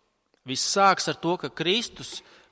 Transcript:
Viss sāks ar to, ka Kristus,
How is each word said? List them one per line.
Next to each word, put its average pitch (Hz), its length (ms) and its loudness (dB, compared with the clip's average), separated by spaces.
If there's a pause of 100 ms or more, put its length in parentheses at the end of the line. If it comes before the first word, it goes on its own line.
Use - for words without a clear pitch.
(480)
Viss - 260 -2
sāks 196 360 4
ar 143 100 -6
to, 170 180 0
ka 139 160 -8
Kristus, 180 640 -2 (340)